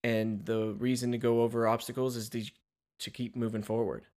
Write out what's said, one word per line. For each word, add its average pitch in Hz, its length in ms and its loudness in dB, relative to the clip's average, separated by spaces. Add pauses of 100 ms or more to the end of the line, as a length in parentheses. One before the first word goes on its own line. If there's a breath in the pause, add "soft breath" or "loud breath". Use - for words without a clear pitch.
And 110 400 0
the 110 340 0
reason 123 320 0
to 120 60 0
go 117 240 4
over 117 260 4
obstacles 120 480 0
is 113 140 -6
to, 113 160 -4 (540)
to - 100 -10
keep 123 260 -8
moving 113 280 -2
forward. 107 420 -2 (120)